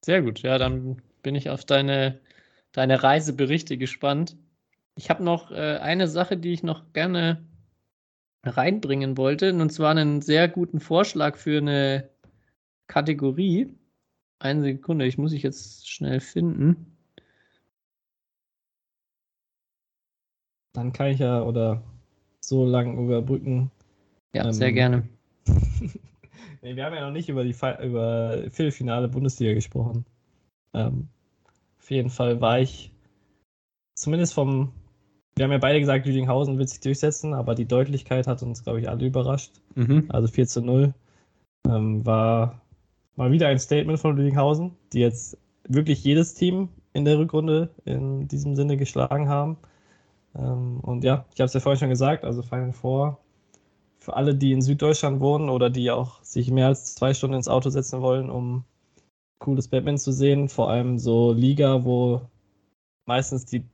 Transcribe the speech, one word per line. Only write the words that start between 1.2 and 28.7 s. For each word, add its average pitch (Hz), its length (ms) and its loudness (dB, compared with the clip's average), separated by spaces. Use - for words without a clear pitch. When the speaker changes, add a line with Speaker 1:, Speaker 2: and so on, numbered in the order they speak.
Speaker 1:
bin 139 120 -4
ich 139 140 -4
auf 139 160 -6
deine, 135 560 0
deine 131 300 4
Reiseberichte 143 760 2
gespannt. 143 580 -4
Ich - 140 -8
hab 165 80 2
noch, 170 320 -2
äh, 151 280 -4
eine 175 280 0
Sache, 175 300 -2
die 175 160 -4
ich 165 100 -6
noch 165 300 -6
gerne 170 500 -2
reinbringen 139 720 -2
wollte, 143 380 0
und 160 180 0
zwar 156 180 2
einen 151 300 2
sehr 151 260 4
guten 170 320 -4
Vorschlag 160 580 0
für 151 220 -2
eine 139 520 0
Kategorie. 156 880 -2
Eine 143 220 -2
Sekunde, 139 460 -2
ich 127 100 -2
muss 151 160 -2
ich 143 100 -6
jetzt - 480 -10
schnell 131 300 -4
finden. 165 800 -2
Speaker 2:
Dann 123 180 -6
kann 139 160 -2
ich 135 120 0
ja 123 220 2
oder 113 400 0
so 131 260 2
lang 123 320 0
überbrücken. 127 720 -2
Speaker 1:
Ja, 113 180 -2
sehr 117 160 2
Speaker 2:
Ähm, 120 60 0
Speaker 1:
gerne. 123 340 2
Speaker 2:
<laughs> - 420 2
Nee, 127 140 -12
wir 135 100 -6
haben 165 80 -8
ja 147 100 -8
noch 143 80 -8
nicht 165 160 -8
über 131 160 -2
die 123 80 -2
Fi-, 131 320 -4
über 117 540 -2
Viertelfinale 123 580 -2